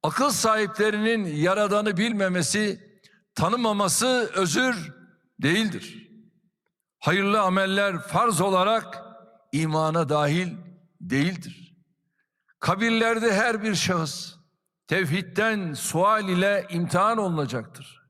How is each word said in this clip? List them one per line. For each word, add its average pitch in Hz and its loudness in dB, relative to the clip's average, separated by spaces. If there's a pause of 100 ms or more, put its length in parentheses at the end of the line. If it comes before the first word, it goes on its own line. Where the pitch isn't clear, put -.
Akıl 254 0
sahiplerinin 214 0
Yaradan'ı 196 0
bilmemesi, 196 0 (540)
tanımaması 220 0
özür 190 0 (500)
değildir. - -2 (880)
Hayırlı 196 2
ameller 190 0
farz 190 0
olarak 196 0 (500)
imana 156 0
dahil 151 0 (440)
değildir. - -4 (840)
Kabirlerde 226 2
her 220 0
bir 214 -2
şahıs - -4 (500)
tevhidden 185 -2
sual 196 0
ile 190 2
imtihan 180 2
olunacaktır. 143 -6